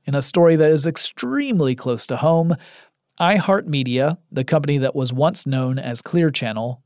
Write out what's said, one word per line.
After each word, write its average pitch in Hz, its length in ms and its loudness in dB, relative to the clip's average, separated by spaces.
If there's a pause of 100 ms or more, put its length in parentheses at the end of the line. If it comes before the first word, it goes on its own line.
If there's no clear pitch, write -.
in 143 100 -4
a 139 60 0
story 165 340 4
that 156 160 6
is 147 140 2
extremely 208 920 -2
close 123 320 -6
to 120 100 -4
home, 165 380 2 (640)
iHeartMedia, 170 1000 0 (140)
the 131 140 -2
company 147 320 0
that 131 180 -2
was 127 160 -2
once 143 340 0
known 131 320 -2
as 120 240 -8
Clear 165 300 0
Channel, 117 540 -6